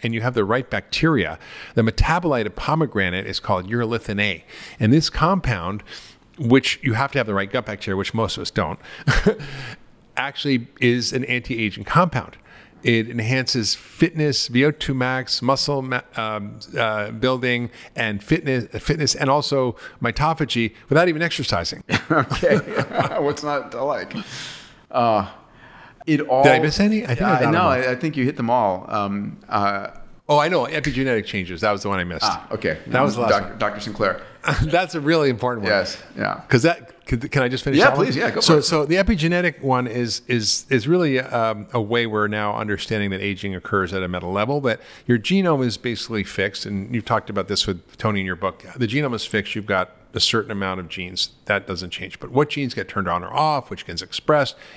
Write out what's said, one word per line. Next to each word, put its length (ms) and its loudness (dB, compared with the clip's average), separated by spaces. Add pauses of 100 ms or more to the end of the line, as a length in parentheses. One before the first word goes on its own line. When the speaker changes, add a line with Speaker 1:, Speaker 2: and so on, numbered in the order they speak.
Speaker 1:
and 100 0
you 80 -2
have 140 -2
the 100 4
right 240 0
bacteria, 680 0 (340)
the 80 2
metabolite 640 2
of 100 -8
pomegranate 680 0
is 140 -6
called 280 -2
urolithin 540 -2
A. 240 -2 (340)
And 140 6
this 160 4
compound, 720 0 (560)
which 460 4
you 100 2
have 200 0
to 40 0
have 80 2
the 80 -2
right 180 0
gut 140 -2
bacteria, 320 -4
which 160 -4
most 240 0
of 60 -8
us 80 -8
don't, 280 -2 (280)
<laughs> 1080 -2
actually 500 -2 (120)
is 340 2
an 120 -2
anti-aging 580 -4
compound. 540 0 (440)
It 280 2
enhances 640 -2
fitness, 720 0
V 160 4
O 80 6
two 220 -4
max, 480 -2
muscle 400 0
ma-, 180 -2 (160)
um, 440 -6 (180)
uh, 340 0
building, 600 0 (220)
and 300 -2
fitness, 440 0 (140)
fitness, 340 0
and 140 0
also 460 2 (260)
mitophagy 720 0 (140)
without 220 6
even 120 -2
exercising. 680 -2
<laughs> 40 0 (160)
Speaker 2:
Okay. 480 4
<laughs> 640 -2
What's 240 -2
not 300 -4
to 100 -4
like? 320 -4 (760)
Uh, 400 2 (800)
it 140 4
all 220 2
Speaker 1:
Did 100 10
I 60 4
miss 200 0
any? 240 2
I 60 -8
think 120 0
I 140 4
Speaker 2:
Uh, 40 2
Speaker 1:
got 40 2
'em 80 4
Speaker 2:
no, 100 4
Speaker 1:
all. 80 4
Speaker 2:
I, 100 4
I 160 0
think 220 -4
you 60 2
hit 140 0
them 120 -2
all. 400 2
Um, 480 -4 (100)
uh, 400 -2 (440)
Speaker 1:
Oh, 60 6
I 100 4
know. 200 2
Epigenetic 580 0
changes. 360 -6
That 100 4
was 100 -2
the 80 -4
one 100 0
I 40 0
missed. 200 -4
Speaker 2:
Ah, 280 -2
okay. 260 -2 (100)
Speaker 1:
That 140 2
was 140 2
the 60 -2
last 100 2
Speaker 2:
Doc-, 180 2
Speaker 1:
one. 80 -14
Speaker 2:
Doctor 220 -4
Sinclair. 420 -2 (220)
Speaker 1:
<laughs> 200 0
That's 300 2
a 80 -4
really 300 4
important 320 -2
one. 80 0
Speaker 2:
Yes, 260 2 (180)
yeah. 320 -2
Speaker 1:
'Cause 140 4
that, 460 0
could, 240 -4
can 100 2
I 60 2
just 160 -4
finish 160 2
Speaker 2:
Yeah, 100 8
Speaker 1:
that 80 2
one? 80 4
Speaker 2:
please. 100 0
Yeah, 140 0
go 100 -2
Speaker 1:
So, 140 6
Speaker 2:
for 60 8
it. 40 0
Speaker 1:
so 220 2
the 120 2
epigenetic 680 2
one 240 2
is, 400 -4
is, 420 0
is 180 2
really, 320 4
um, 540 -2
a 80 0
way 240 0
where 220 0
now 280 -2
understanding 540 -2
that 120 -4
aging 340 -4
occurs 360 -2
at 120 -2
a 40 -2
meta 200 -4
level, 340 0
that 200 0 (260)
your 100 4
genome 480 2
is 120 -2
basically 460 -4
fixed. 440 -4
And 260 -6
you've 120 -2
talked 260 0
about 160 -2
this 180 0
with 320 -6
Tony 220 0
in 80 -4
your 80 -4
book. 280 -6 (120)
The 120 0
genome 280 -2
is 100 -6
fixed. 300 -2
You've 100 -6
got 300 0 (200)
a 40 -2
certain 300 2
amount 300 -4
of 100 -10
genes. 400 -6 (160)
That 220 0
doesn't 240 -6
change. 280 -12
But 120 -12
what 180 2
genes 240 -4
get 160 -6
turned 180 -4
on 160 0
or 80 -10
off, 380 0
which 160 -12
gets 160 -8
expressed, 540 0 (220)